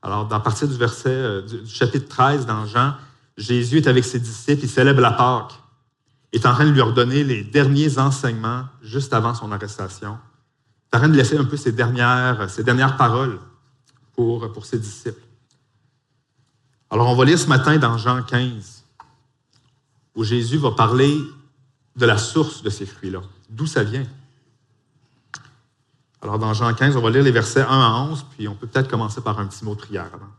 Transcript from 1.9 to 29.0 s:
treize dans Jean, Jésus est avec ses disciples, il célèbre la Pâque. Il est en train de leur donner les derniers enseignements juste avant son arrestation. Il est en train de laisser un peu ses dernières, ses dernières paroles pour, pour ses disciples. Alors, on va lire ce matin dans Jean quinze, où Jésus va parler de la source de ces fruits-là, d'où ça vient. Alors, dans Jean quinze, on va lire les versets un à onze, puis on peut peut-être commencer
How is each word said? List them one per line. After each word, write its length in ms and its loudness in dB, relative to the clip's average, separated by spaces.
treize 380 0
dans 200 -4
Jean, 280 0
Jésus 420 0
est 100 4
avec 180 4
ses 140 -4
disciples, 440 -2
il 60 -4
célèbre 320 4
la 100 4
Pâque. 420 0
Il 80 0
est 60 -2
en 80 6
train 120 4
de 60 6
leur 220 4
donner 300 2
les 200 -2
derniers 560 2
enseignements 680 -2
juste 320 -8
avant 200 0
son 180 -8
arrestation. 680 -10
Il 760 -16
est 40 4
en 20 6
train 100 6
de 80 6
laisser 200 4
un 80 2
peu 120 -4
ses 140 -2
dernières, 760 0
ses 140 -8
dernières 320 2
paroles 440 0
pour, 400 -2
pour 120 -16
ses 140 -4
disciples. 420 -12
Alors, 200 2
on 60 4
va 100 6
lire 140 6
ce 80 -2
matin 300 4
dans 200 2
Jean 260 -2
quinze, 640 -6
où 80 -4
Jésus 340 0
va 140 0
parler 460 4
de 80 2
la 140 4
source 420 -2
de 80 -6
ces 160 -8
fruits-là, 360 -12
d'où 160 -6
ça 180 -2
vient. 220 -6
Alors, 160 -4
dans 160 0
Jean 220 0
quinze, 200 2
on 60 0
va 80 2
lire 140 4
les 80 4
versets 320 2
un 180 2
à 220 2
onze, 200 -6
puis 240 -12
on 80 -8
peut 120 -14
peut-être 200 -2
commencer 320 -4